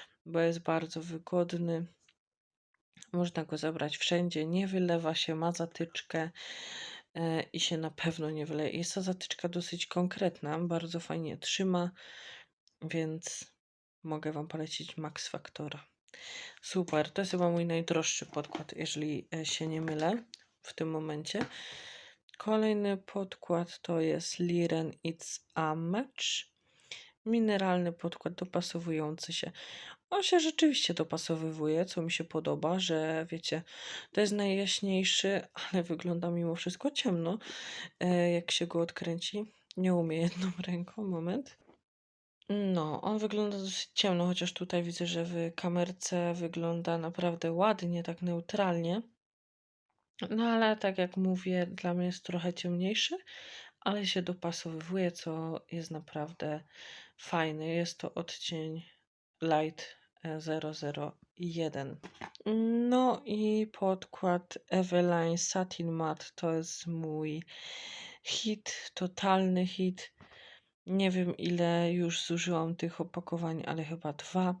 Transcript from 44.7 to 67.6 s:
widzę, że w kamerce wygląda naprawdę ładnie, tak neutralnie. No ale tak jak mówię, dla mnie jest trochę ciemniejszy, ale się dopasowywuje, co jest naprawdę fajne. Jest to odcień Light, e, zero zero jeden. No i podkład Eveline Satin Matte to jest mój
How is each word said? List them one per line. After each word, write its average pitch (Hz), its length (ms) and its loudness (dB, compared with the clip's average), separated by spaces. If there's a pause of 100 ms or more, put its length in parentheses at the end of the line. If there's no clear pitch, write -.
widzę, 175 240 -2
że 170 180 0
w 170 320 -2
kamerce 175 760 0
wygląda 170 640 0
naprawdę 170 540 0
ładnie, 175 500 2
tak 170 200 -6
neutralnie. 175 800 0 (1300)
No 220 140 2
ale 226 320 4
tak 196 220 0
jak 180 180 0
mówię, 185 500 2
dla 175 280 -2
mnie 180 120 2
jest 180 180 -4
trochę 180 300 -2
ciemniejszy, 185 640 0 (640)
ale 202 260 0
się 185 160 2
dopasowywuje, 175 880 -2
co 160 480 -4 (120)
jest 165 180 -6
naprawdę 151 720 -6 (560)
fajne. 156 500 -2
Jest 170 320 0
to - 160 -6
odcień 160 680 -6 (600)
Light, 156 540 2 (280)
e, 156 160 -4
zero 156 340 -2
zero 147 440 -6 (180)
jeden. 160 600 -4 (920)
No 254 360 4
i 214 480 2
podkład 185 840 0 (120)
Eveline 175 680 4
Satin 185 520 0
Matte 160 440 -2
to 165 180 0
jest 165 340 -4
mój 156 560 -2 (800)